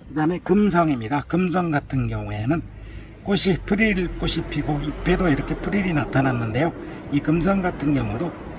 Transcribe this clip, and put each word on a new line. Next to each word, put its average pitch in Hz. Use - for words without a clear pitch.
그 131
다음에 156
금성입니다. 165
금성 175
같은 135
경우에는 110
꽃이 190
프릴 202
꽃이 165
피고 147
잎에도 170
이렇게 143
프릴이 185
나타났는데요. 131
이 143
금성 170
같은 156
경우도 120